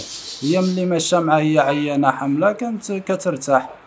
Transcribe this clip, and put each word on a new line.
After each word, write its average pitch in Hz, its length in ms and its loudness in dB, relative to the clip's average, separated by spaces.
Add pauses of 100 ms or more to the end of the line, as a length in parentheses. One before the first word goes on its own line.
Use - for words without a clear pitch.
(420)
هي 160 200 2
ملي 185 240 0
مشى 175 340 2
معاها، 156 220 2
هي 156 180 4
عيانة 143 520 2
حاملة، 147 400 0
كانت 214 400 -6
كترتاح، 185 800 0 (160)